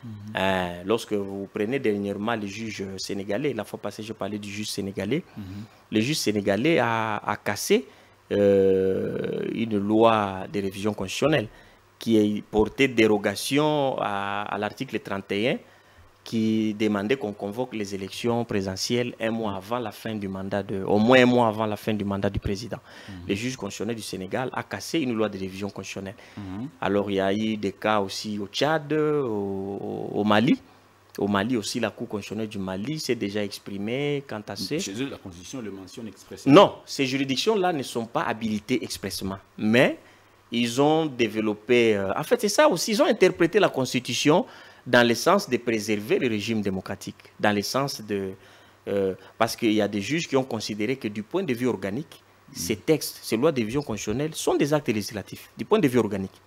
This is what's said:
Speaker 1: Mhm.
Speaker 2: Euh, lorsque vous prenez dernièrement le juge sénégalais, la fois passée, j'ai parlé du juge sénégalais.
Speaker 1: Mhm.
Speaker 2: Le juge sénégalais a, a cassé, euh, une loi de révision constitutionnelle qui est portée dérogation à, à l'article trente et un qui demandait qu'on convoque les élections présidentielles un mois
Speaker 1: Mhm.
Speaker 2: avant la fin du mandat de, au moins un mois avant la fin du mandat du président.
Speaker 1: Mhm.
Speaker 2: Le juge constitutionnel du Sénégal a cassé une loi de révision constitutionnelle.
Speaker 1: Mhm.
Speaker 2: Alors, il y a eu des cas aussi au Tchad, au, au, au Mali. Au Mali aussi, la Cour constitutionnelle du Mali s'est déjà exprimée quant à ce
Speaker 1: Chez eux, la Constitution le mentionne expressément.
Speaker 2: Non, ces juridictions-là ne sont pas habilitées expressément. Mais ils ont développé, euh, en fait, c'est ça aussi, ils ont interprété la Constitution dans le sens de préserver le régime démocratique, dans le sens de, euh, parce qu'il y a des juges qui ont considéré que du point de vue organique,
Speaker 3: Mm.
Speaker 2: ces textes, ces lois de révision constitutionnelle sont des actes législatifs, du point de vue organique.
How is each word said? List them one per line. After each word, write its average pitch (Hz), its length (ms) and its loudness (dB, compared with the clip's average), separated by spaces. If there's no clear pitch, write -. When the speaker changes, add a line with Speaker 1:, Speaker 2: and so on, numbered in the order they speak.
Speaker 1:
Mhm. 120 60 -12
Speaker 2:
Euh, 92 500 0
lorsque 110 280 0
vous 98 400 -4
prenez 107 260 -2
dernièrement 101 560 0
le 104 120 -4
juge 101 360 -8
sénégalais, 104 560 -4
la 110 100 -4
fois - 160 -10
passée, 107 240 -10
j'ai 107 100 -10
parlé 101 260 -6
du 104 100 -10
juge 104 200 -6
sénégalais. 101 540 -4
Speaker 1:
Mhm. 107 60 -12
Speaker 2:
Le 107 100 4
juge 143 160 0
sénégalais 107 640 2
a, 113 380 0
a - 200 -4
cassé, 196 480 0
euh, 98 1080 2
une 110 240 -2
loi 104 760 4
de 127 100 -2
révision 98 320 -4
constitutionnelle 113 540 0
qui 113 180 4
est 104 260 4
portée 110 440 2
dérogation 120 1120 2
à, 101 440 -4
à - 140 -6
l'article 104 420 -6
trente - 340 -8
et 107 180 0
un 233 60 -2
qui 110 520 0
demandait 104 400 0
qu'on 104 180 -6
convoque 107 400 -8
les 101 220 -6
élections 117 500 -2
présidentielles 110 760 -2
un 110 120 0
mois 113 200 -2
Speaker 1:
Mhm. 98 60 -6
Speaker 2:
avant 107 220 -6
la 110 120 -6
fin 110 240 -8
du 101 120 -6
mandat 98 360 -4
de, 98 200 -4
au 98 160 4
moins 127 220 10
un 123 40 10
mois 123 220 6
avant 110 180 0
la 107 120 -2
fin - 160 -2
du 101 120 -2
mandat 101 240 0
du 98 100 -2
président. 101 380 -6
Speaker 1:
Mhm. 95 60 -14
Speaker 2:
Le 101 80 0
juge 127 200 -4
constitutionnel 101 400 -6
du 110 80 -10
Sénégal 104 500 -6
a 120 100 -6
cassé - 360 -6
une 127 140 -2
loi 110 160 0
de 101 80 -8
révision 95 320 -8
constitutionnelle. 98 460 -12
Speaker 1:
Mhm. 101 300 -10
Speaker 2:
Alors, 101 300 2
il 98 60 0
y 95 40 2
a 98 140 2
eu 110 240 -2
des 101 140 -4
cas 107 300 0
aussi 104 380 -6
au 98 80 -8
Tchad, 147 460 -2
au, 151 340 0
au, - 60 0
au 104 40 2
Mali. 107 380 6
Au 101 100 0
Mali 101 300 0
aussi, 107 220 -4
la 110 100 0
Cour 117 180 -8
constitutionnelle 107 400 -6
du 104 120 -10
Mali 98 400 -6
s'est 123 160 -2
déjà 104 280 -4
exprimée 123 840 -6
quant 107 200 -10
à 101 80 -10
ce 107 240 -6
Speaker 1:
Chez 101 220 -6
eux, 139 80 -6
la 95 80 -12
Constitution 92 440 -14
le 101 100 -10
mentionne 95 360 -14
expressément. - 480 2
Speaker 2:
Non, 190 200 10
ces - 200 -2
juridictions-là 139 680 0
ne 135 100 -4
sont 117 220 -6
pas 151 180 -4
habilitées 110 600 -2
expressément. 98 540 -8
Mais 120 400 4
ils 120 300 0
ont 156 260 4
développé, 110 880 2
euh, 98 180 -2
en 151 80 -4
fait, 240 180 2
c'est 214 80 0
ça 302 200 6
aussi, 190 220 0
ils 214 100 4
ont 320 60 8
interprété 185 520 4
la 165 100 6
Constitution 131 760 2
dans 120 220 6
le 117 80 4
sens 190 340 2
de 120 80 2
préserver 110 600 0
le 135 80 0
régime 110 340 0
démocratique, 98 540 -6
dans 104 160 4
le 101 60 2
sens 139 400 -2
de, 98 300 -4
euh, 98 260 0
parce 113 180 0
qu'il 110 180 2
y 104 80 4
a 101 60 2
des 101 140 -2
juges 151 260 -2
qui - 80 -4
ont 131 80 4
considéré 107 520 -4
que - 120 -8
du 107 160 -6
point 190 200 -4
de 127 100 -2
vue 123 140 -2
organique, 101 540 -4
Speaker 3:
Mm. - 60 -20
Speaker 2:
ces 95 200 -2
textes, - 460 0
ces - 160 -2
lois 147 160 4
de 131 80 -2
révision 117 200 -2
constitutionnelle 120 540 -4
sont - 200 -2
des 151 180 2
actes 147 160 0
législatifs, 107 680 -6
du 117 60 -8
point 214 160 4
de 156 80 4
vue 123 120 4
organique. 98 480 -2